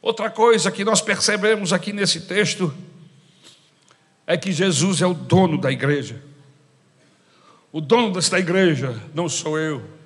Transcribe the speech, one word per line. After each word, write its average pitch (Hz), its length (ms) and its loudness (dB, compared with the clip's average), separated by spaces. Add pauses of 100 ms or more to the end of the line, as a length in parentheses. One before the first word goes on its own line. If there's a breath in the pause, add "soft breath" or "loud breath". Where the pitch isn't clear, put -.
Outra 220 300 -4
coisa 220 400 4
que 196 120 -6
nós 208 180 2
percebemos 202 680 0
aqui 190 220 -2
nesse 196 280 -2
texto 180 520 -2 (1500 soft breath)
é 170 100 0
que 190 160 -4
Jesus 170 520 2
é - 20 2
o 180 80 2
dono 160 440 4
da 120 140 0
igreja. 131 480 -4 (1500 soft breath)
O 151 80 -6
dono 220 320 2
desta 180 280 0
igreja 160 600 0 (140)
não 170 160 -4
sou 156 300 -4
eu 147 280 -6 (180)